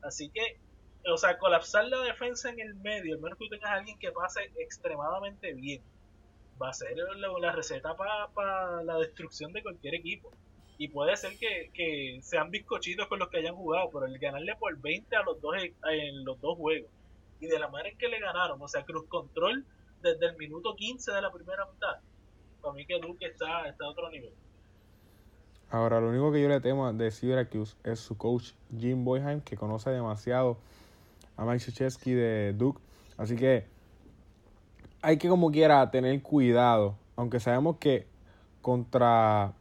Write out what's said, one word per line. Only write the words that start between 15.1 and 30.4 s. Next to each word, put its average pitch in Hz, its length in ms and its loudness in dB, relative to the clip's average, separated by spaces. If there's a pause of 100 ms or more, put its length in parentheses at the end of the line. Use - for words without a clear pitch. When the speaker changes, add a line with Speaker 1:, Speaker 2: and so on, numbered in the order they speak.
Speaker 1:
a 214 80 4
los 165 200 -4
dos 156 160 -4
en, 175 160 -6 (180)
en 143 320 -6
los 131 160 -8
dos 165 160 -4
juegos, 156 340 -2 (480)
y 160 80 -14
de 165 120 2
la 151 100 -4
manera 160 220 -10
en - 80 -20
que 240 100 -2
le 226 100 -4
ganaron, 175 440 -2
o 143 60 -14
sea, 139 160 -6
cruz 156 220 -8
control 170 600 -2 (360)
desde 170 260 2
el 165 100 -4
minuto 160 380 -8
quince 240 360 -8
de 196 80 0
la 196 100 -2
primera 185 360 -10
mitad, - 320 -6 (640)
para 147 100 -6
mí 139 140 -14
que 180 120 -4
Duke 175 280 -10
está, 165 420 -6
está 143 160 -12
a 147 60 -8
otro 165 180 -10
nivel. 139 240 -16 (1400)
Speaker 2:
Ahora, 113 300 4
lo 113 80 2
único 135 240 4
que 147 100 4
yo 143 60 4
le 143 120 4
temo 131 320 0
de 110 200 0
Syracuse 117 720 -2
es 113 160 -4
su - 160 -10
coach, 120 360 -2 (240)
Jim 123 280 0
Boeheim, 139 360 0
que - 160 -10
conoce 107 340 -4
demasiado 120 680 0 (800)